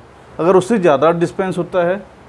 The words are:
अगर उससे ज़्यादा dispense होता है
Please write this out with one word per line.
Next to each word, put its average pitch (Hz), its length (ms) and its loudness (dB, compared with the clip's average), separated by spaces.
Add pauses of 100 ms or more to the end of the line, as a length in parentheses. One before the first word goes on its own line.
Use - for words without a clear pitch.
(400)
अगर 175 160 2
उससे 196 220 0
ज़्यादा 160 340 2
dispense 180 460 -4
होता 170 280 -2
है 196 200 -4 (220)